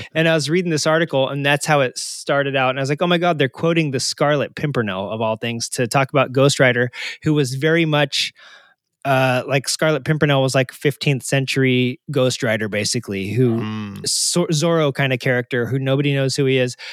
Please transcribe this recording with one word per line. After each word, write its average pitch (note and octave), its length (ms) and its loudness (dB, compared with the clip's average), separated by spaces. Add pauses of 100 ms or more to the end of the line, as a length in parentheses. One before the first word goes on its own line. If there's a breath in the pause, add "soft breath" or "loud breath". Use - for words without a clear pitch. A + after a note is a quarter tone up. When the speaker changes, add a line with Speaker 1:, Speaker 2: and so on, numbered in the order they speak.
Speaker 1:
<laughs> - 120 -18
Speaker 2:
And D#3+ 120 2
I D#3+ 80 4
was D3 160 -2
reading F3 220 0
this D#3 160 0
article, D#3 400 2
and C#3 180 -4
that's C#3+ 200 2
how D3 160 4
it B2 160 -2
started C#3 580 -2
out. C3 140 2
And C3+ 100 -4
I - 20 -2
was C3 80 -4
like, D3+ 100 -2
"Oh F3+ 60 2
my F3 120 2
God, E3+ 200 2
they're C#3 100 2
quoting E3 440 0
the B2+ 80 -2
Scarlet D3 560 0
Pimpernel G#2+ 520 -2
of A2 120 -6
all A2 160 0
things A#2 340 -6
to B2+ 160 -2
talk C3+ 240 0
about C3 220 2
Ghost C3+ 260 4
Rider," B2 320 2 (320 loud breath)
who D#3 100 2
was C#3 220 0
very D#3 300 2
much, D3 480 0 (720 loud breath)
uh, C3 420 2
like, C3+ 220 -2
Scarlet D#3 360 0
Pimpernel D3 380 2
was, C3 120 0
like, C3 180 2
fifteenth C#3 500 -2
century B2+ 760 0 (100)
Ghost B2+ 320 0
Rider, A2 260 0
basically, G#2 640 -4
who A#2 300 2
Speaker 1:
Mm. G#2 480 -8
Speaker 2:
Zor-, - 400 0
Zorro D#3+ 440 0
kind C3+ 200 0
of B2 80 -2
character B2 460 -2
who C3 120 -2
nobody C#3 340 0
knows C3+ 220 0
who C#3+ 120 0
he C3+ 100 2
is. B2 200 0 (160 loud breath)